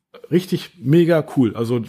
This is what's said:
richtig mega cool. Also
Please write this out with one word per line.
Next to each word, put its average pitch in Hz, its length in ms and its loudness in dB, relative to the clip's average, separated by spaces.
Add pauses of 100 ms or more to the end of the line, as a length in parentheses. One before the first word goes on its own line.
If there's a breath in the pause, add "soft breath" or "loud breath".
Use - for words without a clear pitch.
(300)
richtig 180 500 -2
mega 160 460 2 (120)
cool. 117 180 2
Also 117 340 -4